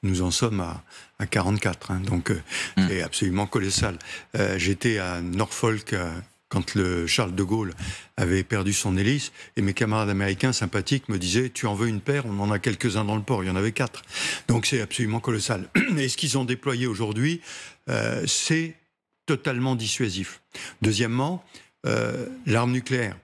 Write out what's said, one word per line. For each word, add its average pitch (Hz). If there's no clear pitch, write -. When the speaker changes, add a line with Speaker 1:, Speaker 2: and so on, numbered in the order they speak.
Speaker 1:
Nous 92
en 90
sommes 104
à, 82
à 104
quarante-quatre, 98
hein, 92
donc, 95
euh, 92
Speaker 2:
Hmm. 190
Speaker 1:
c'est 95
absolument 92
colossal. 98
Euh, 95
j'étais 101
à 90
Norfolk, 104
euh, 90
quand -
le 90
Charles 92
de 98
Gaulle 98
avait 92
perdu 101
son 95
hélice, 120
et 110
mes 98
camarades 107
américains 98
sympathiques 123
me 104
disaient : « 95
Tu -
en 104
veux 110
une 107
paire ? 139
On 101
en 101
a 104
quelques-uns 110
dans 104
le 110
port. » 101
Il 92
y -
en 92
avait 104
quatre. -
Donc 117
c'est 127
absolument 110
colossal. 110
<clears throat> 220
Et 135
ce -
qu'ils 135
ont 131
déployé 127
aujourd'hui, 117
euh, -
c'est 160
totalement 131
dissuasif. 107
Deuxièmement, 120
euh, 113
l'arme 120
nucléaire 120